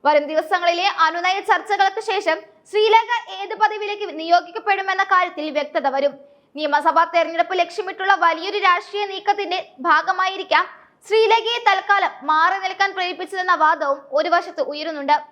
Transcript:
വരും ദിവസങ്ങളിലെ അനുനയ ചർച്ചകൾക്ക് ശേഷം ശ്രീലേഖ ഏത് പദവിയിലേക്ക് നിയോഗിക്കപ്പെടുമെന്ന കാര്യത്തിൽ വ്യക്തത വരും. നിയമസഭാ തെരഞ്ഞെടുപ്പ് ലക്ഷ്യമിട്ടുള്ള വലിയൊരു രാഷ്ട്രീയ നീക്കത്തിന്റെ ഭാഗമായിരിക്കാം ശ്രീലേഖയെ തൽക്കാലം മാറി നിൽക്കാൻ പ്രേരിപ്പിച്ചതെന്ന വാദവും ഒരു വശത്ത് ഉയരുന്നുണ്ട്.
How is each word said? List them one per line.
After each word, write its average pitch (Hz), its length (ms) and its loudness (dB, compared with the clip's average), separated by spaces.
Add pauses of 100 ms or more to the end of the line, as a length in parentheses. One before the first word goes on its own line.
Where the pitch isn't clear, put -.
വരും 294 240 2
ദിവസങ്ങളിലെ 349 560 0 (220)
അനുനയ 349 280 -2 (140)
ചർച്ചകൾക്ക് 392 600 0
ശേഷം 381 280 0 (320)
ശ്രീലേഖ 440 400 4 (300)
ഏത് 403 220 -8
പദവിയിലേക്ക് 415 460 -2 (120)
നിയോഗിക്കപ്പെടുമെന്ന 381 920 0
കാര്യത്തിൽ 349 340 0 (120)
വ്യക്തത 294 380 -2
വരും. 277 180 0 (440)
നിയമസഭാ 294 460 2 (100)
തെരഞ്ഞെടുപ്പ് 330 480 0
ലക്ഷ്യമിട്ടുള്ള 381 520 0 (100)
വലിയൊരു 339 440 0
രാഷ്ട്രീയ 403 440 0
നീക്കത്തിന്റെ 392 480 -2 (280)
ഭാഗമായിരിക്കാം 370 800 2 (400)
ശ്രീലേഖയെ 453 600 2
തൽക്കാലം 381 440 2 (180)
മാറി 339 340 2
നിൽക്കാൻ 381 320 -2
പ്രേരിപ്പിച്ചതെന്ന 370 680 -2
വാദവും 302 380 2 (180)
ഒരു 320 160 0
വശത്ത് 339 380 -2
ഉയരുന്നുണ്ട്. 294 440 -2 (160)